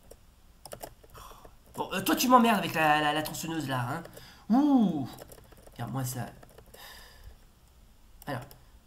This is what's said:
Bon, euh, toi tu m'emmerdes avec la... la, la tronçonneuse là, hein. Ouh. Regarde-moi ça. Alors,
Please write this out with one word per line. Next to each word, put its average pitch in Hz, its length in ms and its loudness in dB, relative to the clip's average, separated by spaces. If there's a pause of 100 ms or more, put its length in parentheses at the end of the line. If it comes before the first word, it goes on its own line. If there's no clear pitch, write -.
(1700)
Bon, 240 180 -8
euh, - 100 -4
toi 320 120 2
tu - 140 0
m'emmerdes 233 300 6
avec 165 160 -4
la... 156 260 4
la, 151 120 0
la 156 100 -2
tronçonneuse 160 460 -8
là, 127 220 -4
hein. 165 120 -8 (480)
Ouh. 220 580 2 (640)
Regarde-moi 127 320 -8
ça. 127 220 -8 (2000)
Alors, 123 160 -8 (440)